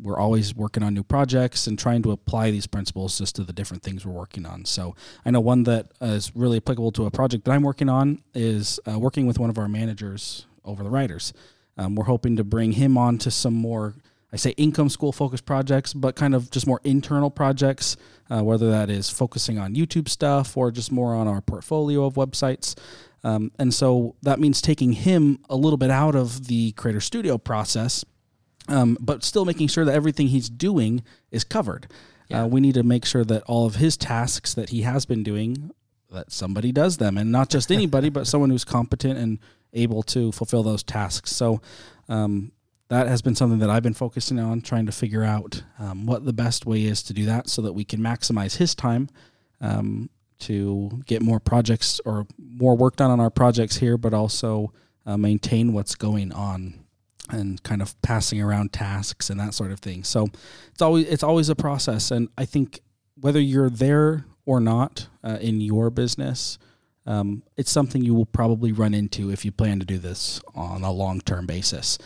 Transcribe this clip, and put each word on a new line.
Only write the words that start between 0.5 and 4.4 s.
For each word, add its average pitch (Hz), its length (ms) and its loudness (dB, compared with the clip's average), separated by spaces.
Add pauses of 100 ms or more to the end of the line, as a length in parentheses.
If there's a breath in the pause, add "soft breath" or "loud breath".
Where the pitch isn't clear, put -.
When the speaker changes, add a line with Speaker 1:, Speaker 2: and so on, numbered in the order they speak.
Speaker 1:
working 107 260 -4
on 104 140 0
new 98 80 -4
projects 127 640 0
and 107 100 -4
trying 120 240 2
to 107 100 0
apply 110 380 0
these 104 160 -2
principles 95 540 -6
just 98 160 -6
to 101 80 -6
the 87 100 -10
different 92 300 -10
things 95 240 -8
we're 92 60 -8
working 87 340 -12